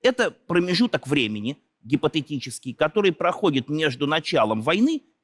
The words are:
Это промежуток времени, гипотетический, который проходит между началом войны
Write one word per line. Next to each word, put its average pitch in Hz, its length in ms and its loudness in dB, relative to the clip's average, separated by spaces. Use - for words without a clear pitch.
Это 240 280 2
промежуток 180 760 0
времени, 117 520 -2
гипотетический, 135 920 -4
который 185 380 2
проходит 165 560 0
между 147 380 -2
началом 131 560 0
войны 220 400 0